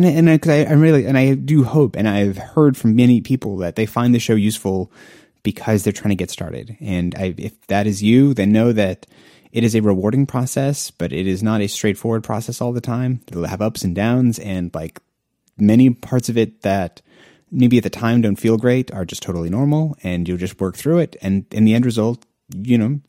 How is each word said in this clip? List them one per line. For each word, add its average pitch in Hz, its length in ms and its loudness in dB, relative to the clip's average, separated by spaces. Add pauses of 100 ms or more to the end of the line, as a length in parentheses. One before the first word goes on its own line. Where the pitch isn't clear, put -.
and 165 240 4
I, 160 80 4
'cause 165 120 0
I, 147 140 4
I - 80 -2
really, 151 340 4
and 135 120 2
I 135 160 4
do 139 300 2
hope, 135 320 0
and 107 120 0
I've 101 300 0
heard 147 380 2
from 110 200 2
many 123 240 6
people 117 380 -4
that 87 180 -6
they 110 100 -2
find 120 280 0
the 117 40 2
show 113 160 0
useful 101 560 -2 (520)
because 107 400 -2
they're 104 100 0
trying - 180 -4
to 98 60 0
get 87 140 -6
started. 82 500 -12
And 87 360 -4
I, 95 200 -6
if - 300 -12
that 104 200 0
is 101 160 -2
you, 127 320 6
then 101 180 2
know 113 200 4
that 101 340 -2 (460)
it 113 120 0
is 110 100 2
a 113 80 2
rewarding 107 420 0
process, 135 680 -4
but 85 220 -6
it 87 140 -4
is 95 160 -2
not 110 180 0
a 101 60 -2
straightforward 110 580 -4
process 110 360 -8
all 123 120 -4
the 120 80 -4
time. 123 480 -4
It'll 87 180 -6
have 95 140 -8
ups 107 240 -4
and 90 100 -2
downs, 117 440 0
and, 92 360 -8
like, 80 260 -12 (580)
many 113 320 6
parts 123 380 -4
of 117 100 -2
it 113 240 -2
that 95 400 -4 (480)
maybe 123 260 2
at 113 60 4
the 98 80 -6
time 117 320 0
don't 101 140 0
feel 113 200 0
great 123 380 0
are 95 100 -6
just - 180 -12
totally 85 280 -6
normal, 147 520 -2
and 87 240 -4
you'll 90 120 -4
just 92 200 -8
work 92 180 -6
through 160 240 0
it. - 200 -6
And 98 300 -2
in 107 140 2
the 110 100 6
end 120 100 2
result, 117 400 -2 (300)
you 113 220 0
know, 120 320 -2